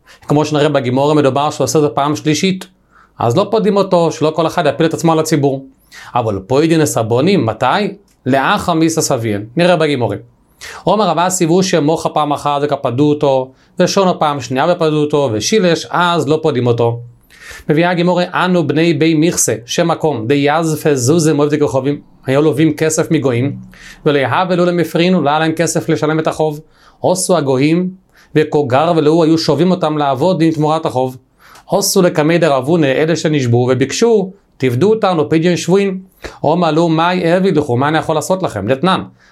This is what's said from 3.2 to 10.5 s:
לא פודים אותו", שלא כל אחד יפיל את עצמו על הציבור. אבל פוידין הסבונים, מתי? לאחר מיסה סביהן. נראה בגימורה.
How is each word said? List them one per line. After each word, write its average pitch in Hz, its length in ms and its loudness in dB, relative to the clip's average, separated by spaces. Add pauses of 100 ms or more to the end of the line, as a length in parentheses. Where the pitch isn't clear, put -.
לא 202 140 2
פודים 202 260 0
אותו", 180 340 2
שלא 156 240 -2
כל 165 120 0
אחד 160 180 -2
יפיל 147 200 0
את 160 80 -2
עצמו 165 180 0
על 160 80 2
הציבור. 143 460 -2 (500)
אבל 113 320 -2
פוידין 156 340 2
הסבונים, 135 640 0
מתי? 135 200 -2 (600)
לאחר 160 480 0
מיסה 160 280 0
סביהן. 113 440 -4 (100)
נראה 175 200 2
בגימורה. 135 400 -2 (680)